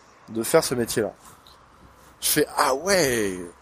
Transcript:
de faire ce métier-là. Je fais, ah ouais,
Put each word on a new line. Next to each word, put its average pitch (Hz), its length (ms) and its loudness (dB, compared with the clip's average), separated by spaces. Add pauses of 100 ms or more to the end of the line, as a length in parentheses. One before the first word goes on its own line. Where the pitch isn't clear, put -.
(300)
de 113 140 -4
faire 160 200 4
ce 131 120 -4
métier-là. 113 380 -2 (1080)
Je - 60 -4
fais, 151 200 2 (100)
ah 135 180 2
ouais, 131 640 0 (220)